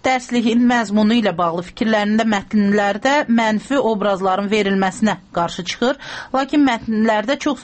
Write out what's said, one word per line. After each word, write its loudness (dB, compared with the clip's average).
dərsliyin 0
məzmunu 2
ilə 0
bağlı -2
fikirlərində 0
mətnlərdə 0
mənfi 0
obrazların 0
verilməsinə 0
qarşı -4
çıxır. -2
Lakin 2
mətnlərdə 0
çox -2